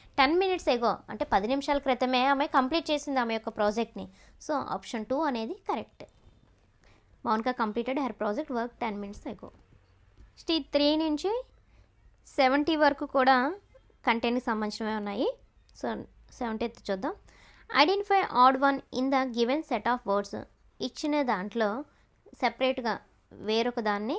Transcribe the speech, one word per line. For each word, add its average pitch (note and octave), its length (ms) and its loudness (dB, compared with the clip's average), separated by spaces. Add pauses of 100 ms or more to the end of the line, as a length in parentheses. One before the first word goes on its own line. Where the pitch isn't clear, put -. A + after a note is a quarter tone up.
(180)
టెన్ C#4+ 240 4
minutes F#4 320 0
ago A#3 180 2 (180)
అంటే G#3 220 -6
పది G3+ 200 2
నిమిషాల C#4+ 340 0
క్రితమే B3+ 400 2
ఆమె C#4 200 2
కంప్లీట్ D#4 440 2
చేసింది D4 300 0
ఆమె A3+ 140 -2
యొక్క A3 140 -4 (100)
ప్రాజెక్ట్ని. G#3 480 -2 (400)
So, D#4 60 -4 (240)
option G#3+ 240 -8 (100)
two C4+ 100 0 (100)
అనేది A#3 240 -4 (140)
కరెక్ట్. B3 360 -6 (1200)
మౌనిక A3+ 220 0 (140)
completed A#3 420 -2
her A3+ 80 -4 (100)
project A3 360 -4
work A#3+ 140 -6 (100)
ten A3 120 -4 (100)
minutes G3+ 200 -14 (100)
ago. - 140 -18 (800)
సిక్స్టీ - 260 -4 (160)
త్రీ D4 160 4 (140)
నుంచి D#4+ 280 -2 (1080)
సెవెంటీ C#4+ 400 4
వరకు D4 300 4 (100)
కూడా C4 200 6 (720)
కంటెంట్కి A#3+ 420 0
సంబంధించినవే G#3+ 540 -4
ఉన్నాయి. G#3 260 -2 (520)
So, B3+ 60 -6 (520)
సెవెంటీయత్ A3+ 520 -6
చూద్దాం. G#3+ 240 -4 (680)
Identify G4 380 4 (220)
odd C4 140 8 (120)
one C#4 100 2 (200)
in B3+ 160 0
the C4 80 2 (160)
given B3+ 220 2 (100)
set A#3 240 -2
of B3 40 -4 (120)
words. G3+ 240 -2 (460)
ఇచ్చిన D4 420 -2
దాంట్లో A3 640 -2 (560)
సెపరేట్గా B3 540 0 (540)
వేరొక A#3 320 0
దాన్ని G#3+ 380 -2